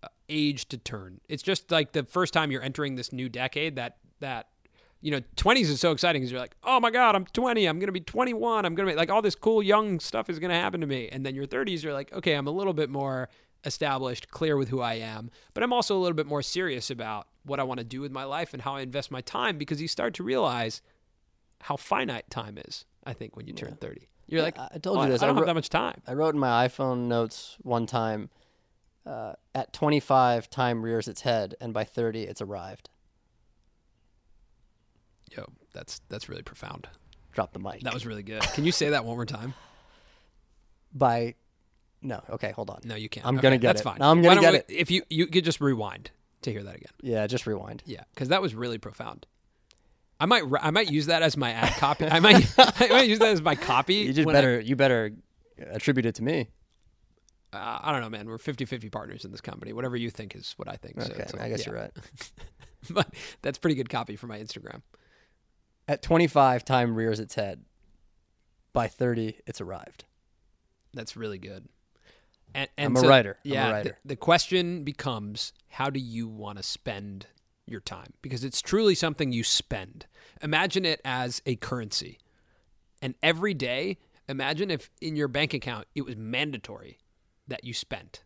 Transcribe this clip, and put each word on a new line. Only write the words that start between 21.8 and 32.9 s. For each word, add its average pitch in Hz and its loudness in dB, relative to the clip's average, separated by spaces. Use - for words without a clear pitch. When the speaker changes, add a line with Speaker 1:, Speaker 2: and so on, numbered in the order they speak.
Speaker 1:
time 110 -8
is, - -14
I 131 -8
think, 110 -12
when - -16
you - -14
turn - -10
Speaker 2:
Yeah. 147 -14
Speaker 1:
thirty. - -14
You're 160 -2
Speaker 2:
Yeah, 156 2
Speaker 1:
like, 165 -6
Speaker 2:
I - -12
told 185 0
Speaker 1:
"Oh, - 2
Speaker 2:
you - 2
Speaker 1:
I, - 2
Speaker 2:
this. 123 2
Speaker 1:
I - 4
Speaker 2:
I - 4
Speaker 1:
don't - 4
have 220 4
Speaker 2:
wrote 160 4
Speaker 1:
that 170 2
much 160 -2
time." - -2
Speaker 2:
I 127 -6
wrote 156 2
in 147 2
my 123 4
iPhone 123 -2
notes 117 -2
one 117 0
time, 110 -2
uh, 110 -10
"At 135 -8
twenty-five, 131 2
time 120 0
rears 113 -2
its - -10
head, 110 -2
and 117 -10
by 110 -2
thirty, 113 -4
it's 95 -12
arrived." 95 -12